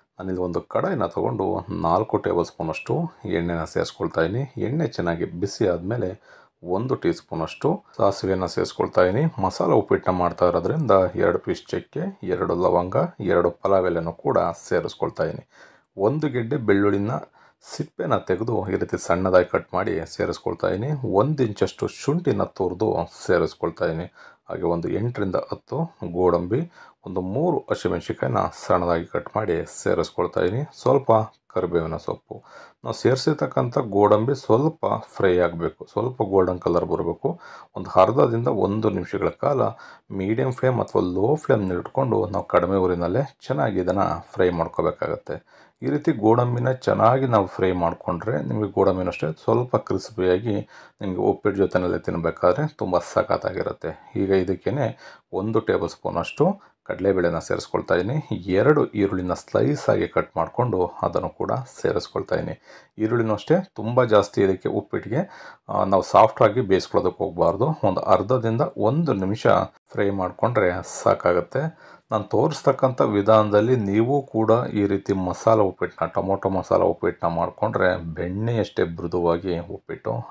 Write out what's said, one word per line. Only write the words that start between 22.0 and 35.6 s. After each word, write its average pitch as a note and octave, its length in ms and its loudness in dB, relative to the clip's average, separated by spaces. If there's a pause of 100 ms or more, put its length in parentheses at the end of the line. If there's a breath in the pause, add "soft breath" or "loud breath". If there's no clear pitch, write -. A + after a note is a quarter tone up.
ತುರಿದು F#2 540 -2 (300)
ಸೇರಿಸ್ಕೊಳ್ತಾ E2+ 580 0
ಇದೀನಿ. E2 260 -4 (380 loud breath)
ಹಾಗೆ F2 140 -8
ಒಂದು E2+ 260 -2
ಎಂಟರಿಂದ G2 460 -4
ಹತ್ತು - 600 -6 (160)
ಗೋಡಂಬಿ, F2+ 600 0 (340 loud breath)
ಒಂದು F#2+ 160 -6
ಮೂರು C3+ 360 -2
ಹಸಿಮೆಣಸಿನ್ಕಾಯಿನ F2+ 800 -4 (300)
ಸಣ್ಣದಾಗಿ E2+ 380 0
ಕಟ್ - 300 -6
ಮಾಡಿ F2 480 -4
ಸೇರಿಸ್ಕೊಳ್ತಾ F2 580 -2
ಇದೀನಿ. G#2+ 400 -4
ಸ್ವಲ್ಪ C3 300 2 (360)
ಕರಿಬೇವಿನ E2+ 500 -2
ಸೊಪ್ಪು. - 460 -10 (400 loud breath)
ನಾವು A#2 100 -6
ಸೇರಿಸಿರ್ತಕ್ಕಂಥ C3 840 0
ಗೋಡಂಬಿ G#2 580 4
ಸ್ವಲ್ಪ B2+ 500 0
ಫ್ರೈ G2 520 0
ಆಗ್ಬೇಕು, E2+ 540 -2